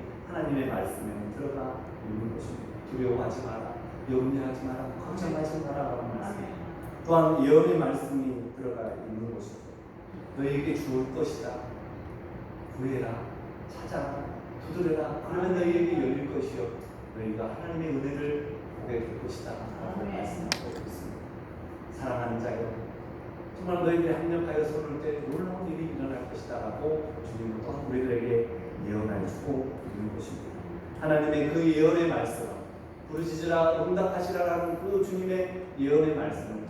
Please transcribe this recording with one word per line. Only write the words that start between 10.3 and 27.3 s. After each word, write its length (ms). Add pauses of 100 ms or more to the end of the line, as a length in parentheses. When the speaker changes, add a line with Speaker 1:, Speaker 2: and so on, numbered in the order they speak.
Speaker 1:
"너희에게 360
주올 400
것이다. 360 (1300)
구해라. 440 (460)
찾아라. 560 (480)
두드려라. 560
그러면 300
너희에게 380
열릴 380
것이요. 340 (500)
너희가 420
하나님의 360
은혜를 600 (240)
보게 200
될 220
것이다." 280
라고 500
Speaker 2:
아멘. 140
Speaker 1:
말씀하고 540 (180)
있습니다. 320 (760)
사랑하는 480
자여, 300 (880)
정말 260
너희들이 280
합력하여 520
손을 380
때 260
놀라운 440
일이 220
일어날 360
것이다.라고 800 (180)